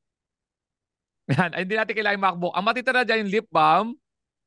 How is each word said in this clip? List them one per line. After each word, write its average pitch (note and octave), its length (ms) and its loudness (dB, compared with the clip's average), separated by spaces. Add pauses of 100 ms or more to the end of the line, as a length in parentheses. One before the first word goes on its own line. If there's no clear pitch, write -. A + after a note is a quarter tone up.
(1300)
Yan. E3 240 2
Ay, F#3 160 -4
hindi G#3+ 80 -2
natin A3 160 -2
kailangan G#3 240 -2
yung G3 80 -4
MacBook. F3 320 -2
Ang F#3 80 -4
matitira B3 400 0
dyan A3 160 0
yung G3+ 140 -4
lip A3 140 -2
balm, E3 380 4 (600)